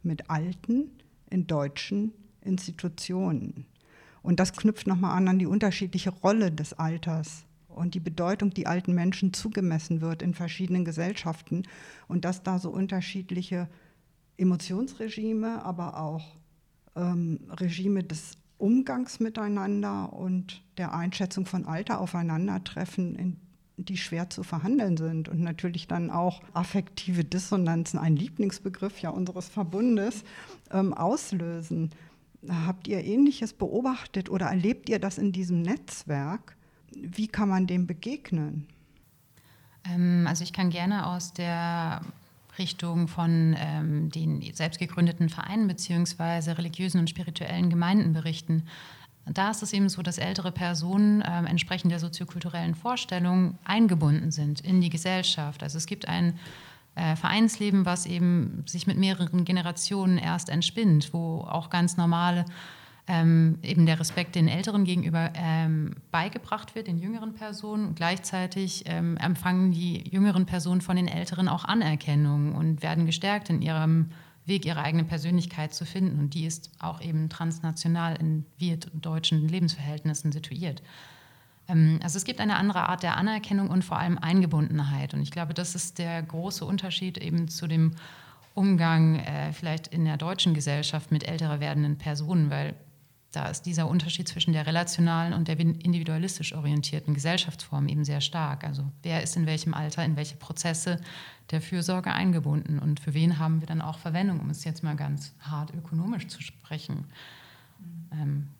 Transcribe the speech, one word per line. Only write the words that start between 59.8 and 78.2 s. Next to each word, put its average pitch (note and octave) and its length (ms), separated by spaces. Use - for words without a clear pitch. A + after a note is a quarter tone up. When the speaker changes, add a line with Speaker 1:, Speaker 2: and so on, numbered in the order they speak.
Speaker 2:
erst E3+ 320
entspinnt, E3+ 640
wo E3 260
auch D#3+ 300
ganz F3 280
normale, F3 480
ähm, E3 560
eben E3 220
der D#3+ 140
Respekt F3 360
den E3 120
Älteren G3 380
gegenüber, E3 500
ähm, D#3+ 600
beigebracht G#3 640
wird, A3 120
den E3+ 120
jüngeren A3 340
Personen. G#3+ 540
Und D#3+ 80
gleichzeitig, F#3 880
ähm, E3+ 320
empfangen F#3 540
die E3+ 380
jüngeren F#3+ 360
Personen F3+ 360
von F3+ 140
den F3+ 120
Älteren F3 420
auch - 160
Anerkennung D3+ 880
und D#3 260
werden D#3+ 240
gestärkt G3 440
in E3 120
ihrem D#3+ 500
Weg, F#3 200
ihre D#3 160
eigene D#3+ 220
Persönlichkeit E3 720
zu F3 120
finden. F3+ 340
Und C#3+ 140
die D#3 120
ist - 340
auch E3 220
eben D#3+ 260
transnational E3 920
in D#3 280